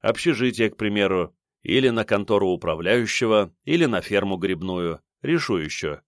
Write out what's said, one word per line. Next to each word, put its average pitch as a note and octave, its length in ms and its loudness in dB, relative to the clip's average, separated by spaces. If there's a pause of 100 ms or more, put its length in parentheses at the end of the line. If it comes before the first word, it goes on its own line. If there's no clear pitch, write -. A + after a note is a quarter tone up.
Общежитие, A2+ 680 0
к - 80 -10
примеру, G2 580 0 (280)
или C3 260 2
на A2+ 160 0
контору G2+ 440 2
управляющего, F#2+ 1040 0 (100)
или D#3+ 220 2
на G#2 160 0
ферму G2 360 -2
грибную. F2 640 -4 (200)
Решу C#3 360 -2
еще. D2+ 500 -6